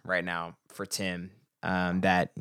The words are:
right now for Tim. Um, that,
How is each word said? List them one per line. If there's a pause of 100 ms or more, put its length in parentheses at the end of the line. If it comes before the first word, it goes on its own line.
right
now (120)
for
Tim. (320)
Um,
that,